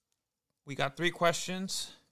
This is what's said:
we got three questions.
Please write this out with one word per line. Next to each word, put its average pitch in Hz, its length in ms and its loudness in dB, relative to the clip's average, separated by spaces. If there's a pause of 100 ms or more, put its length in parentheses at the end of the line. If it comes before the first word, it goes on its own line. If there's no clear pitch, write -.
(640)
we 139 100 -8
got 139 200 0
three 170 160 2
questions. 185 800 0 (200)